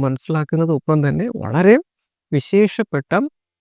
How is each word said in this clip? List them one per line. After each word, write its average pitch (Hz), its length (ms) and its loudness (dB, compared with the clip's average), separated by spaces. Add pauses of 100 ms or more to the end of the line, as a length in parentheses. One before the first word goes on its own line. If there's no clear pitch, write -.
മനസ്സിലാക്കുന്നത്. 160 760 -2
ഒപ്പം 156 280 0
തന്നെ 156 200 -2 (160)
വളരെ 180 320 4 (600)
വിശേഷപ്പെട്ട 196 880 0 (400)